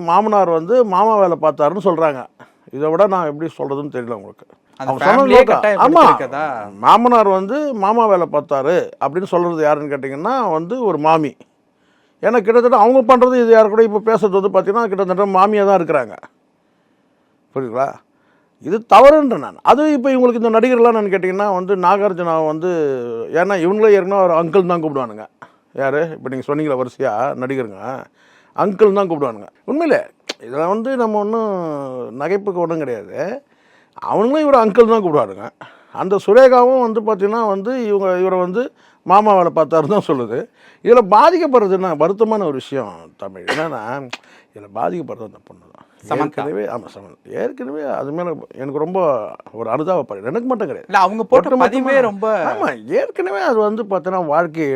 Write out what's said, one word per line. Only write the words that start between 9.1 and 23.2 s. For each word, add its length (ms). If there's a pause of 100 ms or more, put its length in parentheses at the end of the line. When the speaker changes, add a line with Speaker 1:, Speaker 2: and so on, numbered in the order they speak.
Speaker 1:
சொல்றது 340
யாருன்னு 260
கேட்டிங்கன்னா 400 (220)
வந்து 220 (120)
ஒரு 160
மாமி. 260 (920)
ஏன்னா 220
கிட்டத்தட்ட 380
அவங்க 160 (100)
பண்றது 320
இது 140
யாரு 180
கூட 140
இப்போ 200
பேசுறது 300
வந்து 160
பார்த்தீங்கன்னா 360
கிட்டத்தட்ட 460
மாமியா 320
தான் 120
இருக்கிறாங்க. 360 (1400)
புரியுதுங்களா? 340 (800)
இது 100 (160)
தவறுன்ற 420 (100)
நான். 120 (140)
அது 100 (140)
இப்போ 180
இவங்களுக்கு 300
இந்த 160
நடிகர்லாம் 340
என்னன்னு 220
கேட்டிங்கன்னா 420
வந்து 160 (140)
நாகார்ஜுனா 480 (160)
வந்து, 180 (720)